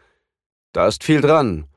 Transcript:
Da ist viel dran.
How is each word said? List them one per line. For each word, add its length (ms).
Da 160
ist 160
viel 160
dran. 580